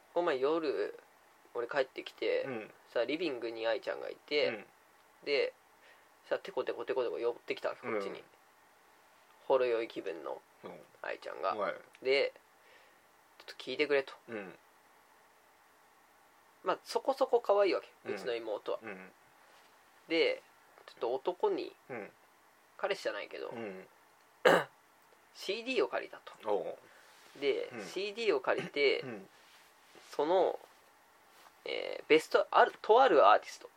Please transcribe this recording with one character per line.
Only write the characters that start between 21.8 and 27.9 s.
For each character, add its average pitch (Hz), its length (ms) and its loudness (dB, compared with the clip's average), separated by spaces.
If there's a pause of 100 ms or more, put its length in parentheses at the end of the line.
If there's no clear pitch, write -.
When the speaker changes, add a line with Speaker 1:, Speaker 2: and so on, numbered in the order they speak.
Speaker 2:
う 127 40 -8
ん。 101 180 -10 (640)
Speaker 1:
彼 202 180 -4
氏 - 80 -8
じ 120 60 -4
ゃ 107 40 -2
な 101 80 -8
い - 80 -10
け - 100 -12
ど、 - 100 -8
Speaker 2:
う - 60 -10
ん。 98 340 -10 (560)
Speaker 1:
<clears throat> - 240 6 (680)
シ - 180 -8
ー 226 100 -8
デ 254 80 -4
ィ - 40 -4
ー 151 80 4
を 120 40 2
借 - 180 -6
り - 40 -18
た - 140 -16
と。 - 80 -20 (160)
Speaker 2:
お 101 300 -2 (580)
う。 131 40 -18
Speaker 1:
で、 139 320 -2
Speaker 2:
う 123 100 -12
ん。 - 40 -10
Speaker 1:
シ 170 140 -8